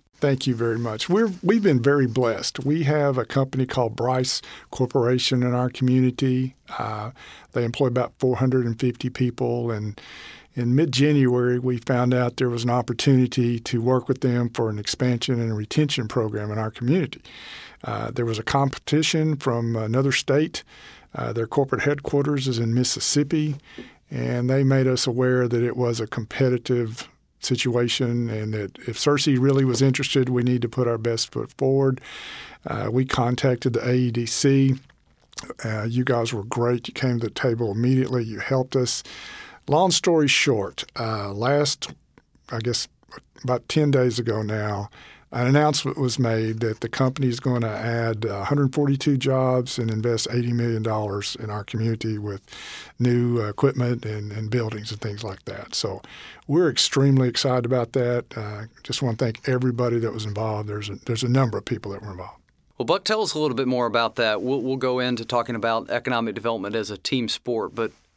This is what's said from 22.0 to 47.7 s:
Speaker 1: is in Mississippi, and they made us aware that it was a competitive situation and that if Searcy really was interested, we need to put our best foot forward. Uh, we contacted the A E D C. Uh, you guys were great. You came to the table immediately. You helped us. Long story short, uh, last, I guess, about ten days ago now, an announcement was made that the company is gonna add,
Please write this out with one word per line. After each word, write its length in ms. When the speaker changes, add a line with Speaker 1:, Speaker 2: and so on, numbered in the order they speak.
Speaker 1:
is 100
in 160
Mississippi, 800
and 400
they 140
made 240
us 180
aware 400
that 160
it 140
was 240
a 80
competitive 960
situation 920
and 240
that 260
if 200
Searcy 420
really 240
was 160
interested, 480
we 140
need 200
to 60
put 200
our 100
best 320
foot 260
forward. 440
Uh, 240
we 140
contacted 680
the 140
A 40
E 180
D 160
C. 480
Uh, 200
you 180
guys 300
were 100
great. 460
You 60
came 260
to 80
the 40
table 380
immediately. 540
You 160
helped 340
us. 300
Long 220
story 380
short, 560
uh, 320
last, 640
I 80
guess, 300
about 240
ten 220
days 280
ago 220
now, 480
an 160
announcement 520
was 200
made 420
that 200
the 80
company 400
is 100
gonna 300
add, 560